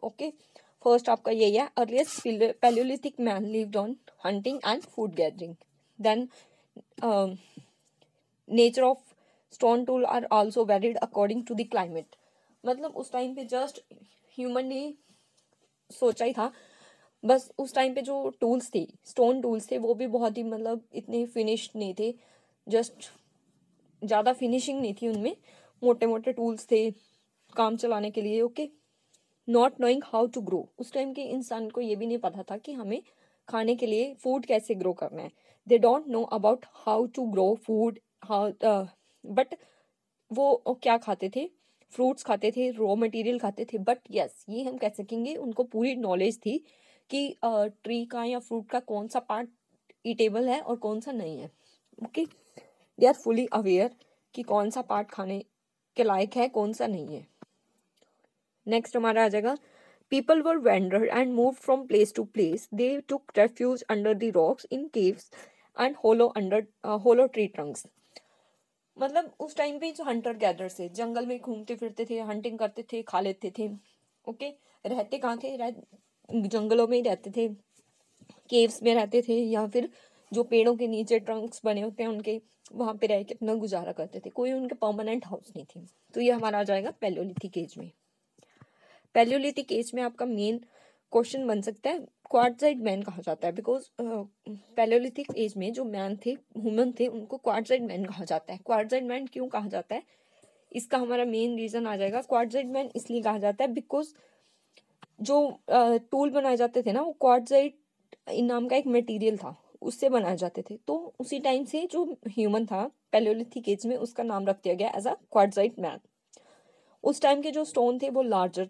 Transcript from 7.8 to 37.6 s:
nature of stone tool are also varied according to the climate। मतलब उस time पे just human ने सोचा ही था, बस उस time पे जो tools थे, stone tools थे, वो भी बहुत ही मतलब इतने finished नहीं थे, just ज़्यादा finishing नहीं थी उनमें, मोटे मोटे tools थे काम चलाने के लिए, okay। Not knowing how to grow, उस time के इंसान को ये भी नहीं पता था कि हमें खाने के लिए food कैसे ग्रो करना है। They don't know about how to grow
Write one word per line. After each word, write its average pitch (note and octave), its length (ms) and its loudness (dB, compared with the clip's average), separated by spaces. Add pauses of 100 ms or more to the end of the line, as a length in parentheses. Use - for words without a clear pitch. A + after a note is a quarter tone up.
nature A#3+ 300 6
of B3+ 120 6 (600)
stone A#3+ 280 4
tool B3+ 240 2
are A#3+ 220 0
also G#3+ 260 4
varied G#3+ 400 2
according G3+ 440 0
to A#3+ 100 -8
the A3+ 160 -4
climate। E3+ 500 -4 (480)
मतलब C#4 300 -4
उस - 160 -12
time B3+ 220 -4
पे C4 100 -10
just B3+ 340 -4 (600)
human B3+ 280 -2
ने C4+ 280 -6 (960)
सोचा A#3 340 0
ही B3 80 0
था, A#3 200 -2 (720)
बस B3+ 340 4
उस C4+ 160 -6
time C4 200 2
पे C4+ 80 -4
जो C4+ 260 -4
tools B3 460 0
थे, A#2 120 -2 (180)
stone B3+ 360 2
tools A3+ 300 -2
थे, B3+ 80 -2
वो A3+ 160 0
भी A#3+ 120 -4
बहुत A#3 320 0
ही A#3 40 -4
मतलब A3+ 520 -6
इतने A#3 320 -4
finished A3+ 500 -2
नहीं G3 220 -6
थे, A3+ 160 -2 (540)
just A3+ 420 -2 (960)
ज़्यादा G#3+ 280 4
finishing B3+ 480 -2
नहीं G#3 140 -4
थी A#3 140 -4
उनमें, A3 280 -2 (480)
मोटे A#3+ 220 4
मोटे A3+ 260 0
tools A#3 380 -4
थे A3 200 4 (640)
काम A3+ 200 2
चलाने G#3+ 340 -2
के G#3+ 120 -4
लिए, G#3+ 180 0
okay। C4 300 -2 (800)
Not A#3+ 200 6
knowing B3+ 320 2 (120)
how A#3 180 2
to A#3 120 -6
grow, F#3+ 220 -2 (120)
उस - 140 -12
time C4+ 200 -2
के C#4 100 -8
इंसान A#3 480 -6
को B3 100 -6
ये A3 160 -2
भी A3 100 -4
नहीं A#3 120 -2
पता G#3 240 -4
था G3 140 -10
कि D4 160 -12
हमें A#3 300 -6 (460)
खाने A3+ 280 0
के A#3+ 100 -2
लिए A#3 280 0
food B3+ 320 -2
कैसे A3 280 0
ग्रो F#3 180 -2
करना D#3+ 300 -8
है। - 80 -12 (380)
They A#3 180 8
don't C#4 300 4
know A3+ 160 -2
about A3 280 4 (280)
how A3+ 300 2
to A#3 160 -4
grow G3 240 4 (120)